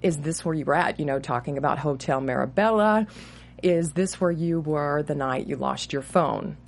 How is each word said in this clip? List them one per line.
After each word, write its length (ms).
is 160
this 260
where 100
you 120
were 80
at?" 260
You 60
know, 140
talking 360
about 220
Hotel 420
Marabella. 880
"Is 300
this 280
where 120
you 280
were 440
the 100
night 320
you 100
lost 380
your 80
phone?" 540